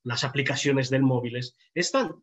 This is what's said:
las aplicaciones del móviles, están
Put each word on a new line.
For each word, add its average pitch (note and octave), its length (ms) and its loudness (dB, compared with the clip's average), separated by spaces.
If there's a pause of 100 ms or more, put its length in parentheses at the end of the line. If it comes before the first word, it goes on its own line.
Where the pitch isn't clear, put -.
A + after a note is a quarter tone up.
las A#2+ 200 -4
aplicaciones C3+ 640 0
del C3 120 2
móviles, B2 560 0 (160)
están F3+ 380 0 (100)